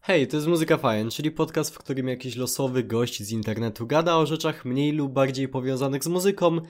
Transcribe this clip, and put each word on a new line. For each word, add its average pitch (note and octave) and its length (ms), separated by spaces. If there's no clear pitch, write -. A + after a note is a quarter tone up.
Hej, D#3 180
to - 80
jest D3+ 120
Muzyka D#3+ 280
Fajen, A2+ 340
czyli D3 200
podcast, D#3 440
w - 40
którym C3 300
jakiś B2+ 280
losowy B2+ 480
gość A#2 380
z G2+ 80
internetu A2 560
gada D#3+ 300
o D#3+ 100
rzeczach D#3 380
mniej C#3 280
lub C#3+ 200
bardziej C3+ 360
powiązanych C3+ 560
z E3 40
muzyką F3 600